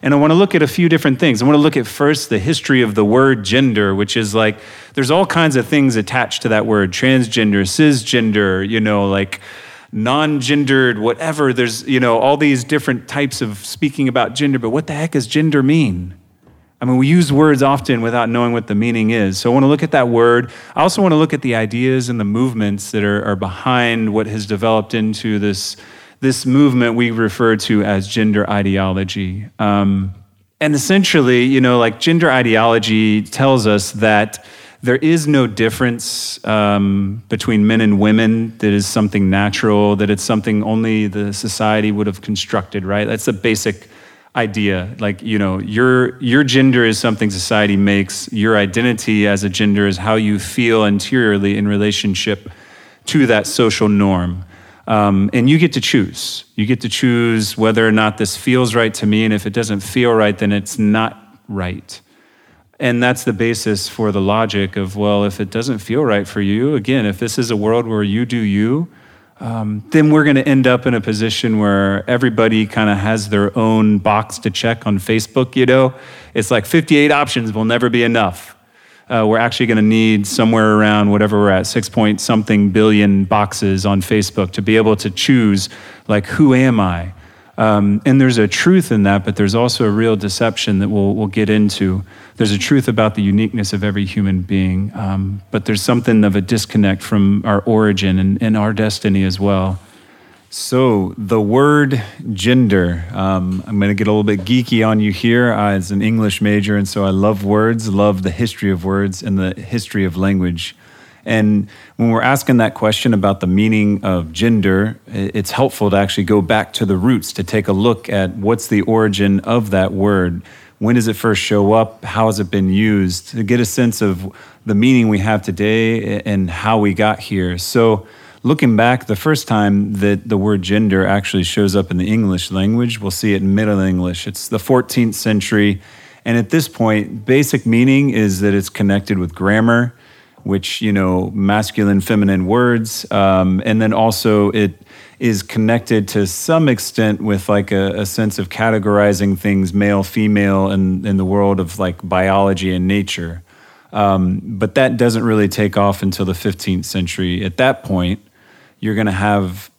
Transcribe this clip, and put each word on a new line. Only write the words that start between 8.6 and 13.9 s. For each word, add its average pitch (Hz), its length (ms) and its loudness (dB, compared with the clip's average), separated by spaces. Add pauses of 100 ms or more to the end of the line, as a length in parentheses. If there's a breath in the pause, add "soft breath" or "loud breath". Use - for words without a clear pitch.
you 113 120 -2
know, 104 300 0
like, 98 320 -4 (500 loud breath)
non-gendered, 135 1080 0
whatever. 139 520 -2
There's, 120 360 -2
you 131 120 0
know, 120 180 2
all 139 200 2
these 143 260 2
different 139 460 -4
types 139 320 -4
of 107 160 -6
speaking 139 500 -4